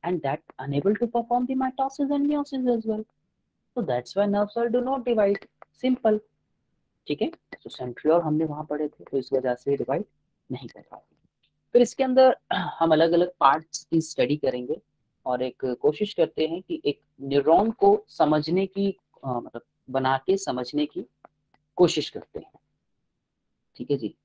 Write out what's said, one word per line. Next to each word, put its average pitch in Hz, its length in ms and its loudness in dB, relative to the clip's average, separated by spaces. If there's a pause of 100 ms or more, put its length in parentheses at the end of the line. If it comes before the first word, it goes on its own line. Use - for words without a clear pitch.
and 175 200 -4
that 139 420 -6
unable 143 300 0
to 240 100 -2
perform 240 400 -2
the 262 80 -4
mitosis 269 540 -2
and 285 180 0
meiosis 269 500 -2
as 220 100 -4
well, 214 180 -4 (720)
so 240 60 -4
that's 127 340 -4
why 202 100 2
nerve 202 300 -2
cell 233 160 -2
do 247 100 2
not 262 200 -4
divide, 214 440 0 (380)
simple, 226 360 2 (880)
ठीक 143 160 -4
है। - 80 -2 (340)
तो - 60 -14
सेंट्रियोल 139 500 0
हमने 156 240 0
वहां 151 200 -8
पढ़े 151 240 -6
थे, - 160 -16
तो - 140 -4
इस 127 140 -6
वजह 127 220 0
से 139 220 -2
divide 135 280 -4 (460)
नहीं 123 180 -10
कर - 120 -20
पाते। - 360 -20 (560)
फिर 247 100 6
इसके - 220 0
अंदर 262 320 6 (160)
हम 165 400 0
अलग-अलग 170 480 4
parts 151 440 0
की 160 160 0
study 139 360 -2
करेंगे 123 440 -4 (460)
और 127 160 -2
एक 127 380 -4
कोशिश 151 340 0
करते 160 320 0
हैं 170 160 -6
कि - 220 -8
एक 143 160 -2 (220)
neuron 147 480 4
को 208 380 4
समझने 156 580 0
की, 196 320 -2 (260)
अ, 135 40 -6
मतलब 120 340 -8 (280)
बना 131 280 0
के 190 180 0
समझने 143 500 -4
की - 200 -10 (680)
कोशिश 160 340 2
करते - 280 -14
हैं, - 140 -18 (1200)
ठीक 127 140 -10
है 143 60 2
जी। 113 180 -8 (100)